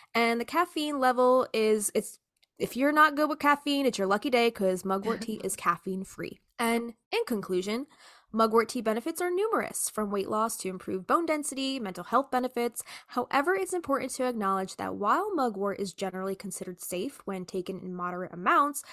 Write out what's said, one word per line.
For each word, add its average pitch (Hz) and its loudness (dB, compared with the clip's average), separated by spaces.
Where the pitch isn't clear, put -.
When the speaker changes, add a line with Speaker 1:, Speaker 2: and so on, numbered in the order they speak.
Speaker 1:
And 233 4
the 240 -4
caffeine 302 0
level 254 6
is, 214 2
it's, - -2
if - -4
you're 277 4
not 302 6
good 302 2
with 302 -4
caffeine, 285 2
it's 233 2
your 196 2
lucky 208 2
day, 233 4
'cause 185 0
mugwort 196 -2
tea 220 -6
Speaker 2:
<laughs> - -8
Speaker 1:
is 190 -4
caffeine 185 -2
free. - -12
And 233 0
in 466 0
conclusion, 208 -2
mugwort 226 4
tea 254 -4
benefits 226 -2
are 359 0
numerous, 381 -2
from 214 -4
weight 196 -2
loss 220 -2
to 190 -6
improved 185 -6
bone 330 2
density, 269 -2
mental 185 -8
health - 0
benefits. 247 -2
However, 285 0
it's 370 -2
important 277 -2
to 254 -2
acknowledge 196 -2
that 190 -4
while 269 0
mugwort 202 0
is 196 -4
generally 190 -4
considered 185 -10
safe 202 -6
when 185 -6
taken 185 -6
in 180 -10
moderate 180 -6
amounts, 285 2